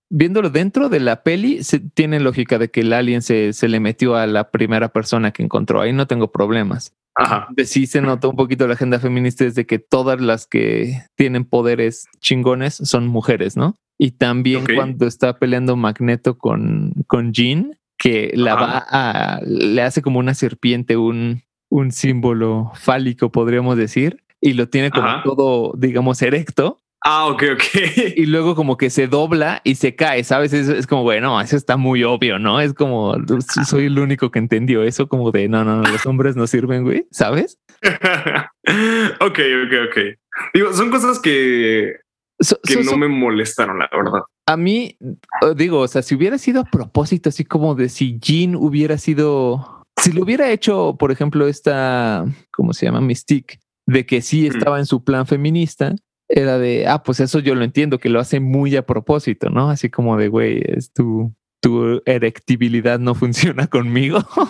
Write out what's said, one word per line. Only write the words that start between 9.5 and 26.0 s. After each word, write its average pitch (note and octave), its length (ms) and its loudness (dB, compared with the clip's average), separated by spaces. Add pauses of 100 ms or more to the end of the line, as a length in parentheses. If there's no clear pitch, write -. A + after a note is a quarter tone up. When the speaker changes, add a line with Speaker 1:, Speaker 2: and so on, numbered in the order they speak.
Speaker 1:
que A2+ 140 -2
todas C3 420 0
las A2+ 260 0
que A2+ 560 -2 (140)
tienen B2+ 300 0
poderes A#2 600 0 (140)
chingones B2+ 540 0
son B2+ 340 -2
mujeres, A2 480 -2
¿no? D#3 180 0 (240)
Y C#3 120 2
también B2+ 540 0
Speaker 2:
Ok. A#2+ 100 0
Speaker 1:
cuando C3 320 0
está B2 320 -2
peleando B2+ 380 0
Magneto A#2+ 600 0
con, G#2+ 560 -2 (140)
con A#2+ 260 0
Jean, D3+ 460 0 (200)
que A2+ 360 0
la A#2+ 180 2
Speaker 2:
Ajá. A2 140 2
Speaker 1:
va B2 240 -4
a, A2+ 560 -2
le G#2 340 0
hace C3 220 0
como C3 160 0
una B2+ 160 0
serpiente, A#2+ 640 0
un, A#2 420 0 (300)
un C3+ 200 2
símbolo A2+ 840 0
fálico, B2+ 580 -2
podríamos B2 460 0
decir, B2+ 440 -2 (200)
y C#3 100 4
lo A#2+ 160 0
tiene C#3 220 0
como B2+ 180 0
Speaker 2:
Ajá. C3+ 160 -4
Speaker 1:
todo, C3+ 540 0
digamos, B2+ 420 0